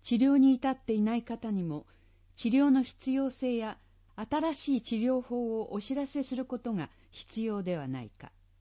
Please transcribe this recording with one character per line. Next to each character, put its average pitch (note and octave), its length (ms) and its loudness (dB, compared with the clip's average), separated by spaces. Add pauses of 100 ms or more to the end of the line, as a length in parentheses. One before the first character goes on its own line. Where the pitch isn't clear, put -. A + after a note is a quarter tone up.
治 A#3+ 120 0
療 C4+ 200 6
に C4+ 180 8
至 C4 160 0
っ C4 80 -2
て - 140 -4
い G#3+ 80 2
な A3 160 2
い A#3 60 -4
方 A#3 280 -8
に G3 140 -2
も、 D3+ 220 -6 (500)
治 A#3 140 -2
療 C#4 200 6
の C4 120 6
必 - 280 -6
要 C4+ 200 0
性 B3+ 260 -2
や A3 220 -6 (360)
新 D4+ 400 -2
し C#4 220 -2
い A#3 60 0
治 - 140 -4
療 B3 260 0
法 A#3+ 380 -4
を - 120 -8
お G#3 80 -4
知 C4+ 140 -4
ら C#4 120 -2
せ C#4 160 -4
す C4 140 -6
る B3+ 80 -4
こ B3 140 -8
と A#3+ 140 -6
が E3+ 160 -4 (220)
必 - 320 -10
要 G#3+ 200 -2
で F3+ 140 -2
は C#3 120 -6
な C3 140 -6
い G#2+ 80 -14
か。 - 200 -20 (300)